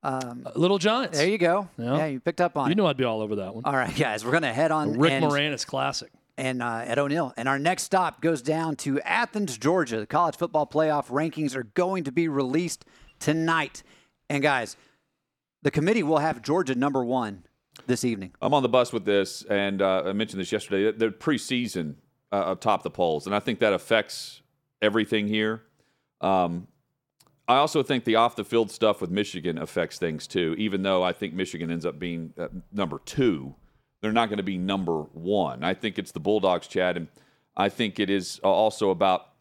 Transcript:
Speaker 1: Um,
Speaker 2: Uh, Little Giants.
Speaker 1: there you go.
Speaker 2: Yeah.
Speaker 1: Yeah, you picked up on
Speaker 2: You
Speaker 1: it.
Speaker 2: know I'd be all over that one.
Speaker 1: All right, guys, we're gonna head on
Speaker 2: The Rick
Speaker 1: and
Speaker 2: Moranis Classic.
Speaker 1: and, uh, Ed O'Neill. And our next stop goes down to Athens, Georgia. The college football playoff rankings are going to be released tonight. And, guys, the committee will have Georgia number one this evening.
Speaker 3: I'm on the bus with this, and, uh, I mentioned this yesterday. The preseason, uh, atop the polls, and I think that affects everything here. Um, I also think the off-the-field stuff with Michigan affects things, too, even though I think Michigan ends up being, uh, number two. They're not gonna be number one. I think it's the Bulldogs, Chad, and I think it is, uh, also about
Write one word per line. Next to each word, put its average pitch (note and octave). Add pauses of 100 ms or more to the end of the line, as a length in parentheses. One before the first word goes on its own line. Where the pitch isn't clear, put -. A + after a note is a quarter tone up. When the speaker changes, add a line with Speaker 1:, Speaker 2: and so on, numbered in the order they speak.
Speaker 1:
Um, C3
Speaker 2:
Uh, -
Little F#3
Giants. G#3+
Speaker 1:
there D#3
you G#3+
go. F3
Speaker 2:
Yeah. A#2+
Speaker 1:
Yeah, D#3
you C3+
picked E3+
up E3+
on C3+
Speaker 2:
You D3
Speaker 1:
it. -
Speaker 2:
know G3+
I'd C#3
be C3
all A2
over G#2+
that G2
one. A#2
Speaker 1:
All C#3+
right, B2+
guys, A2+
we're A#2+
gonna D3+
head D3+
on D3+
Speaker 2:
The A#2
Rick D#3
Speaker 1:
and C3+
Speaker 2:
Moranis C#3+
Classic. C3+ (260)
Speaker 1:
and, C3
uh, A#2
Ed A#2+
O'Neill. C#3+
And A#2
our C3+
next E3+
stop F3+
goes D#3+
down D#3
to C#3
Athens, G3+
Georgia. C3
The G#2
college D#3+
football D#3
playoff D3+
rankings D3
are C3
going F3+
to C#3
be E3
released C#3+ (360)
tonight. D#3+ (440)
And, C#3+
guys, C3+ (840)
the C#3+
committee G3
will D#3
have C#3+
Georgia C3+
number C3
one A2+ (420)
this -
evening. G#2+ (100)
Speaker 3:
I'm C3+
on C#3
the A#2+
bus B2
with G#2+
this, G2+
and, G2+
uh, F#2+
I F#2+
mentioned G#2
this F2+
yesterday. G#2
The A2+
preseason, A2 (360)
uh, F#2+
atop G#2
the F2
polls, E2
and G2+
I G#2
think G#2
that G#2+
affects - (400)
everything G#2+
here. G#2+ (600)
Um, F2+ (800)
I B2+
also D3
think B2+
the A2
off-the-field A2+
stuff G#2+
with F2
Michigan F2+
affects E2+
things, D#2+
too, E2
even G2
though F#2+
I F2+
think E2+
Michigan F2
ends E2+
up D#2+
being, E2
uh, E2 (240)
number F#2
two. D#2+ (440)
They're G#2+
not A2+
gonna G2+
be F#2+
number F2+ (100)
one. E2
I F#2
think G#2
it's F#2+
the -
Bulldogs, F#2
Chad, F2+
and E2 (480)
I G2
think G#2+
it G2
is, G2
uh, F#2+
also G2+
about F#2 (140)